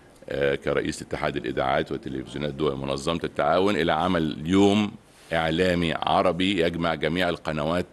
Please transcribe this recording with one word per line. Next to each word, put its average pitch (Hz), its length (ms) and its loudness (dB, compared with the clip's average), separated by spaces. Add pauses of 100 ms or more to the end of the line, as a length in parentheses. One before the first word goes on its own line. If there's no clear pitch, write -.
(300)
آه، 69 260 0
كرئيس 71 460 -2
اتحاد 71 340 -4
الاذاعات 67 560 -2
وتلفزيونات 67 640 -6
دول 69 240 -2
منظمه 69 460 -2
التعاون 85 520 2
الى 85 160 2
عمل 80 560 0
يوم 101 440 4 (420)
إعلامي 82 600 2
عربي 92 680 2
يجمع 82 340 0
جميع 82 340 0
القنوات 80 640 -2